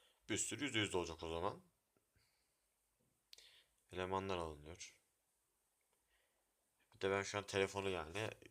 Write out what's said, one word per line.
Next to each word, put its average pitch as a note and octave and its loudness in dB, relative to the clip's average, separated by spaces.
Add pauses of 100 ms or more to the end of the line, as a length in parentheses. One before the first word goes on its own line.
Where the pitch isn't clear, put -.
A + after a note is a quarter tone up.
(280)
bir G#2+ 0
sürü - 0
yüzde A2+ 2
yüz G#2 4
olacak E2 0
o E2 -2
zaman. F2 0 (2250)
Elemanlar F#2+ 0
alınıyor. D#2 -6 (2000)
Bir - -20
de F#2+ 4
ben G2 6
şu G2+ -2
an G2 -2
telefonu G2 2
yani, F2 -2 (200)